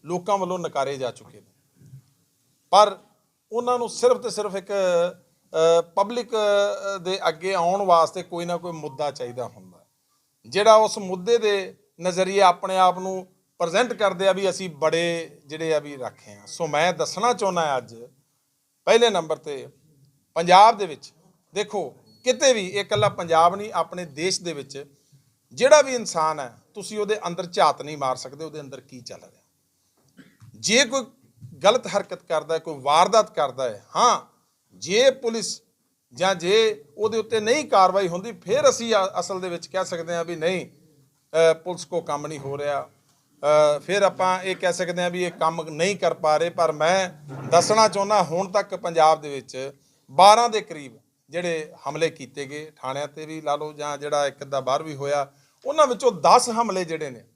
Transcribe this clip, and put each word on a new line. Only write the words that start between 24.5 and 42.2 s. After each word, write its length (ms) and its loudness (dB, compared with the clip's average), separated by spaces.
ਵਿੱਚ 320 -14
ਜਿਹੜਾ 300 6
ਵੀ 120 -2
ਇਨਸਾਨ 460 -2
ਹੈ, 160 -12
ਤੁਸੀਂ 240 -12
ਉਹਦੇ 280 -2
ਅੰਦਰ 200 -6
ਝਾਤ 360 2
ਨਹੀਂ 160 -12
ਮਾਰ 180 -4
ਸਕਦੇ, 280 -14
ਉਹਦੇ 160 -14
ਅੰਦਰ 200 -16
ਕੀ 200 -20
ਚੱਲ 200 -18
ਰਿਹਾ। 200 -20
ਜੇ 300 2
ਕੋਈ 220 -4
ਗਲਤ 220 4
ਹਰਕਤ 360 -6
ਕਰਦਾ 320 -4
ਹੈ, 40 -4
ਕੋਈ 200 -10
ਵਾਰਦਾਤ 560 4
ਕਰਦਾ 300 -4
ਹੈ, 220 -8
ਹਾਂ, 300 2
ਜੇ 360 2
ਪੁਲਿਸ 520 -8
ਜਾਂ 200 0
ਜੇ 500 0
ਉਹਦੇ 220 -2
ਉੱਤੇ 220 -4
ਨਹੀਂ 240 0
ਕਾਰਵਾਈ 440 4
ਹੁੰਦੀ, 240 -8
ਫਿਰ 360 0
ਅਸੀਂ 260 0
ਅ-, 260 0
ਅਸਲ 200 -6
ਦੇ 80 -8
ਵਿੱਚ 180 -10
ਕਹਿ 180 -4
ਸਕਦੇ 300 -8
ਹਾਂ 100 -4
ਵੀ 120 -8
ਨਹੀਂ, 340 -4
ਅ, 840 0
ਪੁਲਿਸ 300 -10
ਕੋ 160 -4
ਕੰਮ 260 -6